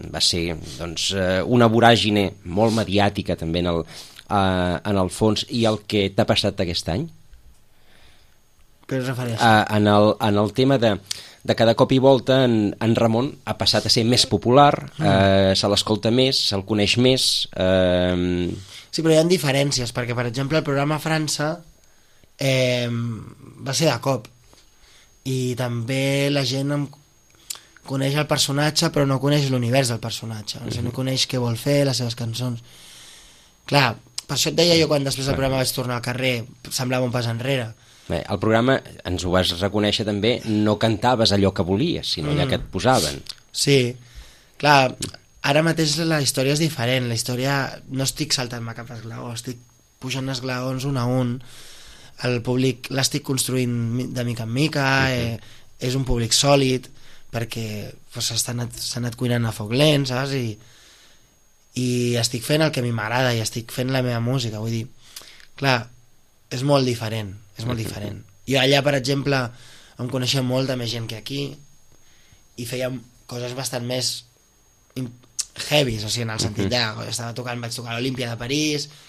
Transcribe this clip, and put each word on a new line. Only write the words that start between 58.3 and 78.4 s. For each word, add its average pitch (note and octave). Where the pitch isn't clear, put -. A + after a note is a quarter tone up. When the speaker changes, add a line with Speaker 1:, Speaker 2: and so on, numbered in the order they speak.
Speaker 2:
s'està A2+
anat, A#2+
s'ha -
anat A#2+
cuinant A#2+
a G#2+
foc G#2+
lent, C#3+
saps? C3
I, A#2
i B2+
estic A#2
fent D#3
el D#3
que C3+
a A#2+
mi A#2+
m'agrada A#2
i A2+
estic -
fent B2+
la C3
meva A#2+
música, A#2
vull A2+
dir, A2+
clar, B2
és B2+
molt C#3
diferent, A2
és A2+
molt A#2+
Speaker 1:
Mhm. A2
Speaker 2:
diferent. G#2
Jo C3
allà, C#3
per C#3+
exemple, C#3
em B2
coneixia B2+
molta B2+
més A#2+
gent A2+
que A2+
aquí C#3
i B2
fèiem B2+
coses B2
bastant B2+
més B2+
im-, B2+
heavies, B2
o G#2+
sigui, A#2
en A2+
el A2
sentit G#2
Speaker 1:
Mhm. -
Speaker 2:
de, G#2+
estava A#2
tocant, A#2+
vaig A#2
tocar A#2
a -
l'Olímpia B2+
de A2+
París, D3